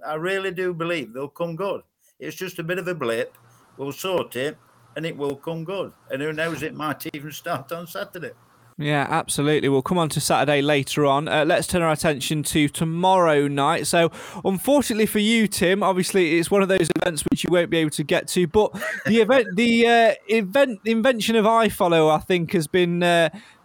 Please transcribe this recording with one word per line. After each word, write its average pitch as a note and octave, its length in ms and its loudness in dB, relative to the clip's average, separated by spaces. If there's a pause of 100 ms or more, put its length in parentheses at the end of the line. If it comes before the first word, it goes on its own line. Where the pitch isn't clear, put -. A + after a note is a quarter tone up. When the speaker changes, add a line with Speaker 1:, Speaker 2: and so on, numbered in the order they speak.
Speaker 1:
I D3+ 100 -6
really F#3+ 340 -4
do F3+ 240 -4
believe D#3+ 400 -6
they'll C3+ 140 -8
come E3+ 280 -8
good. F3 240 -6 (400)
It's D#3 160 -12
just F#3 220 -10
a E3+ 60 -10
bit F3+ 140 -6
of F3+ 80 -8
a F3+ 80 -4
blip. B2 400 -4 (440)
We'll C#3 140 -8
sort E3+ 440 -6
it, C#3+ 220 -6 (360)
and D#3+ 120 -8
it E3 100 -8
will C#3+ 200 -6
come E3 280 -10
good. F3 280 -8 (180)
And C3+ 100 -6
who D#3 140 -4
knows, D#3 280 -4
it D3 120 -8
might D3+ 400 -6
even D3 180 -12
start C#3+ 400 -8
on E3+ 140 -10
Saturday. E3 460 -12 (460)
Speaker 2:
Yeah, D3 300 0
absolutely. D3+ 600 0
We'll C#3 100 4
come F3+ 160 -2
on E3 140 0
to D3+ 100 -2
Saturday C#3+ 400 2
later C#3+ 460 0
on. C#3 220 0
Uh, D3+ 180 2
let's E3 200 2
turn F#3 140 -2
our E3 120 2
attention D3+ 500 -2
to D3 260 2
tomorrow E3 800 2
night. C#3+ 380 0
So, E3+ 260 2 (320)
unfortunately A3 600 2
for G#3+ 120 -2
you, G#3+ 300 2
Tim, G3 340 0
obviously F3+ 560 2
it's E3+ 120 -2
one G3+ 100 4
of G3 80 2
those F#3 220 2 (100)
events E3+ 300 -4
which E3 120 0
you - 80 -2
won't E3+ 200 2
be E3 80 2
able D#3+ 140 2
to D#3+ 120 -4
get E3 240 0
to, F3+ 180 0
but G3+ 320 0 (280)
the A3+ 160 4
event, A#3 240 4 (100)
the, A#3 300 4
uh, A#3 280 6 (140)
event, A3 560 2
invention A3+ 520 0
of G#3+ 100 4
iFollow, F#3 680 4
I D#3 40 2
think, E3+ 340 -2
has E3 140 0
been, F3 360 0
uh, E3+ 280 4 (340)